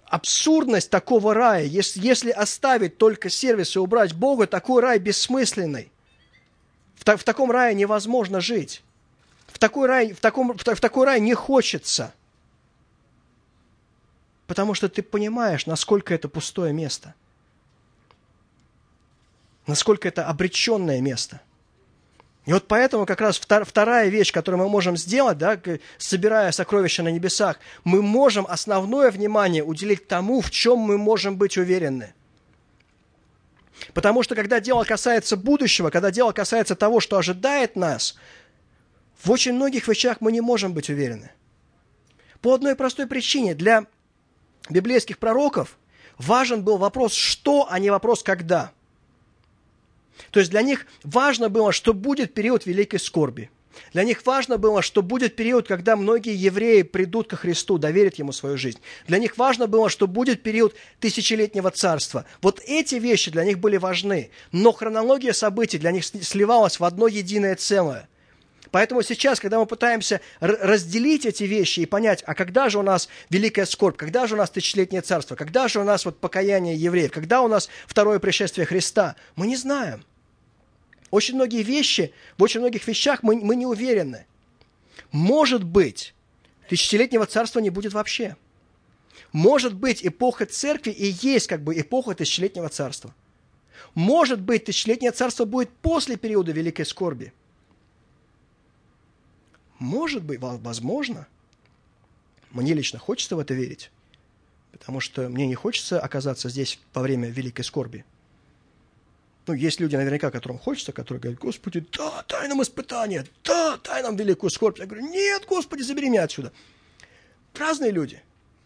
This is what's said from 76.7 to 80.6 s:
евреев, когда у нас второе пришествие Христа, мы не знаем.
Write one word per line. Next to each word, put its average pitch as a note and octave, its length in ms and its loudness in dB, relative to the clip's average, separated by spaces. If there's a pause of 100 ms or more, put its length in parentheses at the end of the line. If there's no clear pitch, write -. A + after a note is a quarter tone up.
евреев, E3+ 340 0
когда E3 300 0
у A#3+ 80 4
нас G#3+ 220 0 (160)
второе G#3 320 4
пришествие F#3 480 -2
Христа, F3 500 0 (180)
мы F3 120 -4
не B3+ 100 -2
знаем. B3 480 -6 (1080)